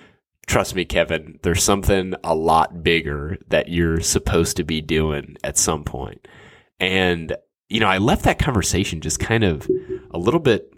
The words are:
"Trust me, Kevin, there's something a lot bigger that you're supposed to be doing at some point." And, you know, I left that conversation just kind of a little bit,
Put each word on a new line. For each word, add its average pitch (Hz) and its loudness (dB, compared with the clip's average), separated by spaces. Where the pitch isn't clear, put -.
"Trust - 0
me, 90 0
Kevin, 82 -2
there's 85 0
something 98 2
a 80 0
lot 80 2
bigger 78 -2
that 76 2
you're 85 0
supposed - 0
to 87 0
be 78 -4
doing 76 -2
at 71 -8
some 76 0
point." 65 -10
And, 92 0
you 110 -2
know, 107 2
I 95 4
left 110 2
that 185 2
conversation 92 0
just - -4
kind 113 0
of 82 0
a - -8
little 135 2
bit, 127 2